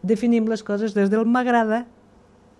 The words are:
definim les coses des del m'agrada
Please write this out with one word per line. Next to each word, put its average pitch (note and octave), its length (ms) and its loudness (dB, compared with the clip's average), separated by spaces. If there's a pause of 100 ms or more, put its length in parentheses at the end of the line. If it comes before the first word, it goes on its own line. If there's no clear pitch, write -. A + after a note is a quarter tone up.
definim A3+ 440 0
les A3 160 -4
coses G#3 300 -4
des G3 160 2
del A3 160 0
m'agrada A#3+ 640 0 (720)